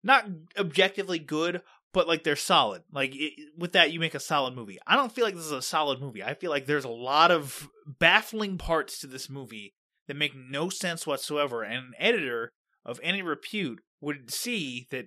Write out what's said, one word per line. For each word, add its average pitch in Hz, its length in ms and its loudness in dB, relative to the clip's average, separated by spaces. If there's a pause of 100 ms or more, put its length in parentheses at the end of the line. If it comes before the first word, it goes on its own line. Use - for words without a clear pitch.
not 240 220 6 (340)
objectively 185 600 2
good, 160 420 -2 (320)
but, 165 160 4
like, 160 160 2
they're 147 120 2
solid. 117 540 2
Like, 135 240 -4
it, 151 200 -6 (220)
with 170 160 -6
that, 165 200 6
you 170 80 -4
make 160 140 -2
a 135 60 -6
solid 131 360 0
movie. 110 300 -12
I 196 100 6
don't 262 160 0
feel 240 120 0
like 202 120 -2
this 165 80 -10
is 151 80 -6
a 131 100 -4
solid 147 380 0
movie. 113 240 -10
I 131 100 -4
feel 175 160 -6
like 139 160 -2
there's 143 180 0
a 123 60 -8
lot 135 400 6
of 147 380 0 (180)
baffling 196 720 2
parts - 420 -2
to 147 60 -12
this 131 240 -12
movie 110 440 -12 (340)
that 139 80 -6
make 147 180 -2
no 135 360 -4
sense 175 360 -6
whatsoever. 143 560 -2
And 107 140 -6
an 127 220 -10
editor 139 520 0 (340)
of 123 180 -8
any 185 200 -2
repute 160 580 -4 (200)
would 143 320 -8
see 147 580 -6
that 151 160 -6